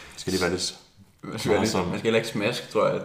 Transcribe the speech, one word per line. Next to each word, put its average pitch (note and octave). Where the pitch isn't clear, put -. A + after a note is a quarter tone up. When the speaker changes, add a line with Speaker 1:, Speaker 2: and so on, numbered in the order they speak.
Speaker 1:
Skal -
det F#2
være F2
lidt F2+
Speaker 2:
man -
skal, A2
være G2+
lidt, G#2+
Speaker 1:
varsom? F#2
Speaker 2:
man F2
skal G2+
heller A2+
ikke A2+
smaske, A2+
tror G2
jeg. -